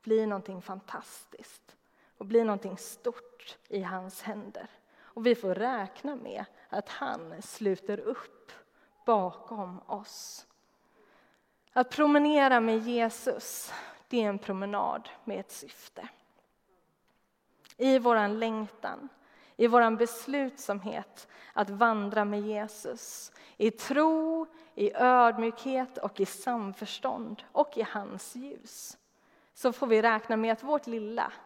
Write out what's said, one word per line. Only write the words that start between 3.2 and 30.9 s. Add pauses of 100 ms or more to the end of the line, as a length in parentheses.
i
hans
händer. (300)
Och
vi
får
räkna
med (240)
att
han
sluter
upp (520)
bakom
oss. (1300)
Att
promenera
med
Jesus, (360)
det
är
en
promenad (160)
med
ett
syfte. (1700)
I
våran
längtan, (480)
i
våran
beslutsamhet (240)
att
vandra
med
Jesus, (240)
i
tro, (280)
i
ödmjukhet
och
i
samförstånd (100)
och
i
hans
ljus, (560)
så
får
vi
räkna
med
att
vårt
lilla (140)